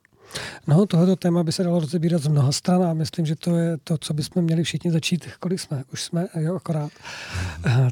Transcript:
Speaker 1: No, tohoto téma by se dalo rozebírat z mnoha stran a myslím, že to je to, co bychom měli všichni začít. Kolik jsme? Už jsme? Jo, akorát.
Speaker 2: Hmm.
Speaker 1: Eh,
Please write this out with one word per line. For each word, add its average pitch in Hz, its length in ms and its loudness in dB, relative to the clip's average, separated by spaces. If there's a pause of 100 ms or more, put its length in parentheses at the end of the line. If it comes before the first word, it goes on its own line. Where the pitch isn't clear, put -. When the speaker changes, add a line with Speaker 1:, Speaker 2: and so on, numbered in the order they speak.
(680)
Speaker 1:
No, 165 180 6
tohoto 180 300 4
téma 175 280 2
by 160 80 -2
se 190 120 -2
dalo 175 160 2
rozebírat 160 420 0
z 135 60 0
mnoha 143 240 4
stran 180 320 2
a 165 100 0
myslím, 160 320 -2
že 156 100 -2
to 170 200 -2
je 170 280 0
to, 160 140 -2
co - 160 -6
bychom 160 300 -2
měli 165 200 2
všichni 160 280 -2
začít. 165 340 0 (140)
Kolik 175 200 -2
jsme? 139 240 -6 (100)
Už - 100 -8
jsme? 175 240 -2 (120)
Jo, 160 160 0
akorát. 151 360 -4 (400)
Speaker 2:
Hmm. 87 340 -6
Speaker 1:
Eh, 127 260 4